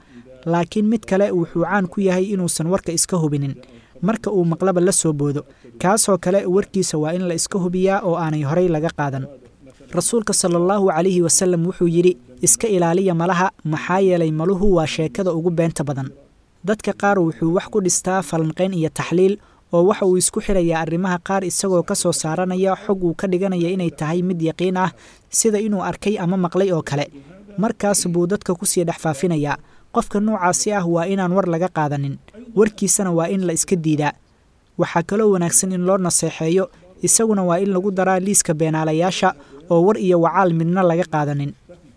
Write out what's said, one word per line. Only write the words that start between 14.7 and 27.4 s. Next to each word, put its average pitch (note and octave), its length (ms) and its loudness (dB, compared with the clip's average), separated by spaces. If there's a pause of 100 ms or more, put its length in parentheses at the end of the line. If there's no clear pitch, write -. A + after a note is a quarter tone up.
waa D#3+ 120 2
sheekada E3 460 -2
ugu E3 180 0
beenta E3 320 0
badan." C3+ 260 -4 (540)
Dadka G3+ 300 -4
qaar G3+ 260 2
wuxuu E3 360 0
wax F#3+ 120 0
ku A3 140 -2
dhistaa F#3 400 -2
falanqayn F3+ 520 -2
iyo D#3 160 0
taxliil, F#3 440 2 (400)
oo F3 160 4
waxa G#3+ 160 0
uu F#3 120 4
isku - 240 0
xirayaa E3+ 400 0
arrimaha F3 380 -2
qaar G3 240 -2
isagoo F3+ 400 0
ka G3 120 -2
soo F3+ 180 0
saaranaya F#3 600 -2 (100)
xog F#3+ 180 -2
uu E3+ 100 0
ka - 140 -4
dhiganaya F3+ 420 0
inay F3+ 220 -2
tahay E3 300 -2
mid F3 200 -2
yaqiin F3 360 -2
ah, F#3 140 0 (380)
sida G#3+ 300 0
inuu G#3 240 -2
arkay F3+ 340 -4
ama F#3 200 -2
maqlay F#3 340 0
oo D#3 100 0
kale. - 240 -4 (520)